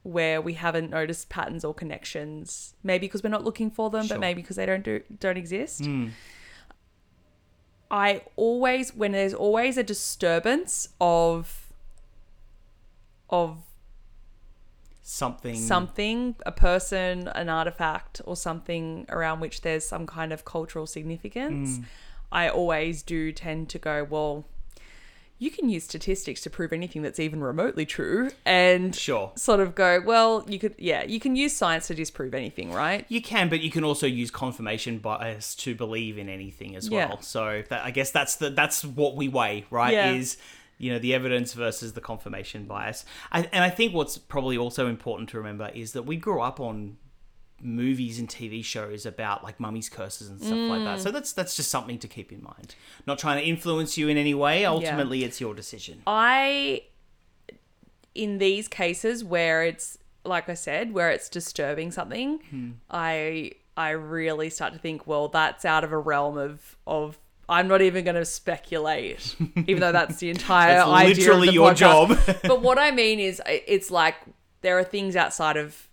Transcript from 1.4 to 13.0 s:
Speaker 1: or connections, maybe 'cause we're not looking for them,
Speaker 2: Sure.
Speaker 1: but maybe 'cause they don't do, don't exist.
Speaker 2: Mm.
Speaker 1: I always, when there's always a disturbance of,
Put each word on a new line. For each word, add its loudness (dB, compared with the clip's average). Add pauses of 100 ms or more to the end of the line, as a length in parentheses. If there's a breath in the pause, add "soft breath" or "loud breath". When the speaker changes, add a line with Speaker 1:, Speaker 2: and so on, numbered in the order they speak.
Speaker 1:
or -6
connections, -12
maybe 0
'cause -6
we're -2
not -2
looking -4
for -2
them, -2
Speaker 2:
Sure. -4
Speaker 1:
but -4
maybe -2
'cause -12
they -2
don't -2
do, -4 (180)
don't -2
exist. -6
Speaker 2:
Mm. -4 (1800 loud breath)
Speaker 1:
I 2 (140)
always, 0
when 0
there's 0
always 2
a 0
disturbance 0 (100)
of, 2 (1600)